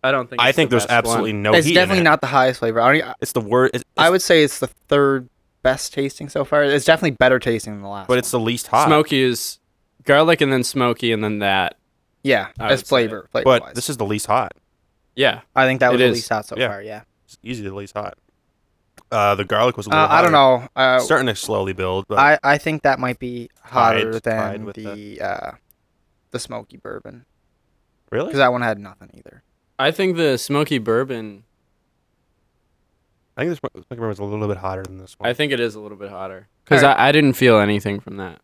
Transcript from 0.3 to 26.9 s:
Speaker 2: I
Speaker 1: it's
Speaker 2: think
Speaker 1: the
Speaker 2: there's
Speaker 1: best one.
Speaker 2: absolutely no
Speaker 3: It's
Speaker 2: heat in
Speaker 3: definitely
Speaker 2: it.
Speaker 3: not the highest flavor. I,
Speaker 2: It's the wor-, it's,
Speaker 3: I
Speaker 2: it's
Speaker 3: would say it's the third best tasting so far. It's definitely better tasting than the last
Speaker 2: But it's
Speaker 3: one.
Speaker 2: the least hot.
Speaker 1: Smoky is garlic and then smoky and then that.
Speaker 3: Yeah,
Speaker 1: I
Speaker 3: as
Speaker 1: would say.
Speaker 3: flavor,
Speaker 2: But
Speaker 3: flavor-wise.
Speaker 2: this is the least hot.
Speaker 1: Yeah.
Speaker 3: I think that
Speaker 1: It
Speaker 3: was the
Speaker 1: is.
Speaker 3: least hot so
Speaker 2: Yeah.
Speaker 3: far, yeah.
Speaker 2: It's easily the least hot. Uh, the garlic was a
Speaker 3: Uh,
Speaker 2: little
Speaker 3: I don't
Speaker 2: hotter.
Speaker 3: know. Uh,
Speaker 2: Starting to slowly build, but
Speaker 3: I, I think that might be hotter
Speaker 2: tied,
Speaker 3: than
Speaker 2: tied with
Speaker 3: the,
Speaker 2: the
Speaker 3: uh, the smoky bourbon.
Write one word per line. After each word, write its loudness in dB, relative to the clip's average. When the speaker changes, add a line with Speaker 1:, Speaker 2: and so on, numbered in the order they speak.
Speaker 2:
I 6
Speaker 1:
it's 2
Speaker 2:
think 2
Speaker 1:
the 2
Speaker 2:
there's 2
Speaker 1:
best -2
one. 4
Speaker 2:
absolutely 0
no 0
Speaker 3:
It's 4
Speaker 2:
heat 0
in 2
Speaker 3:
definitely 2
Speaker 2:
it. 0
Speaker 3:
not 4
the -6
highest 2
flavor. 0
I, 2
Speaker 2:
It's -8
the -2
wor-, 2
it's, -4
Speaker 3:
I 6
Speaker 2:
it's 6
Speaker 3:
would 2
say 4
it's -2
the -6
third 0
best -2
tasting -6
so -4
far. 2
It's 0
definitely 2
better 4
tasting -4
than -14
the -14
last -14
Speaker 2:
But 2
it's -6
Speaker 3:
one. 0
Speaker 2:
the -2
least -4
hot. 2
Speaker 1:
Smoky 2
is -4
garlic 4
and 2
then 0
smoky -2
and -2
then -4
that. 0
Speaker 3:
Yeah, 0
Speaker 1:
I -8
Speaker 3:
as 2
Speaker 1:
would -14
say. -20
Speaker 3:
flavor, -2
Speaker 2:
But -4
Speaker 3:
flavor-wise. 2
Speaker 2:
this -8
is -6
the -6
least -4
hot. -2
Speaker 1:
Yeah. 0
Speaker 3:
I 4
think 0
that 4
Speaker 1:
It 4
Speaker 3:
was 2
the 4
Speaker 1:
is. 4
Speaker 3:
least -10
hot -4
so -14
Speaker 2:
Yeah. -2
Speaker 3:
far, -8
yeah. -16
Speaker 2:
It's -20
easily -12
the -12
least -14
hot. -10
Uh, 2
the -4
garlic 0
was -12
a -4
Speaker 3:
Uh, 2
Speaker 2:
little 2
Speaker 3:
I 6
don't 2
Speaker 2:
hotter. 4
Speaker 3:
know. -2
Uh, 4
Speaker 2:
Starting 0
to -2
slowly -4
build, -4
but 0
Speaker 3:
I, 4
I 2
think -6
that 0
might -6
be -12
hotter 0
Speaker 2:
tied, -8
Speaker 3:
than -4
Speaker 2:
tied -8
with -14
Speaker 3:
the, -16
Speaker 2:
the -12
Speaker 3:
uh, -8
the -10
smoky -16
bourbon. -16